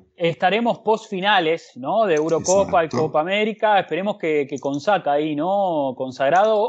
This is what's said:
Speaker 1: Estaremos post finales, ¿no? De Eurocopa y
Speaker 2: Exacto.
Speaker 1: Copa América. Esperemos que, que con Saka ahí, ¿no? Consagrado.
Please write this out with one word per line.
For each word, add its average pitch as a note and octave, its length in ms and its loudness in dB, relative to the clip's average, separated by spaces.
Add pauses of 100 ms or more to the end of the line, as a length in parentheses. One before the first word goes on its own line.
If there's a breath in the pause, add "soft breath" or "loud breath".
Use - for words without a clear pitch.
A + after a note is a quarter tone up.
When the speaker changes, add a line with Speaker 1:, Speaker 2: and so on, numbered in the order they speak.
(160)
Speaker 1:
Estaremos F#3 640 0
post A3 300 -2
finales, F3+ 640 0
¿no? E3+ 300 0
De F3 100 2
Eurocopa E3+ 680 2
y - 20 0
Speaker 2:
Exacto. D#3 120 -6
Speaker 1:
Copa D#3 240 0
América. G#3 580 0
Esperemos F#3 400 -4
que, D3+ 280 0
que C#3 120 -8
con C#3+ 200 -4
Saka E3 340 0
ahí, D3+ 220 -2
¿no? E3 600 -2
Consagrado. D#3+ 720 2